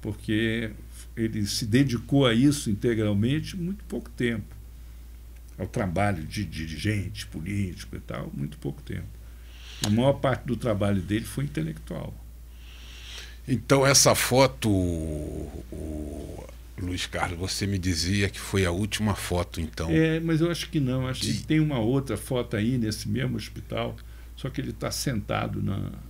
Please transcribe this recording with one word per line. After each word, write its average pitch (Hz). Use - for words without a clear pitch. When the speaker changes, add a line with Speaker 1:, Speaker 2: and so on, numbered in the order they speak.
Speaker 1:
Porque 110
ele 113
se 104
dedicou 127
a 117
isso 139
integralmente 110
muito 185
pouco -
tempo. 117
Ao 95
trabalho 92
de 104
dirigente 80
político 95
e -
tal, -
muito -
pouco -
tempo. 95
A 104
maior 127
parte 135
do 117
trabalho 101
dele 95
foi -
intelectual. 156
Speaker 2:
Então, 131
essa 127
foto, 131
o, 78
o 76
Luiz 90
Carlos, 85
você 95
me 101
dizia 92
que -
foi 98
a 87
última 104
foto, 87
então. 80
Speaker 1:
É, 160
mas 165
eu 170
acho -
que 165
não. 131
Acho 131
Speaker 2:
De -
Speaker 1:
que 131
tem 156
uma 151
outra 120
foto 117
aí 113
nesse 107
mesmo 120
hospital, 113
só -
que -
ele 123
tá 127
sentado 107
na 98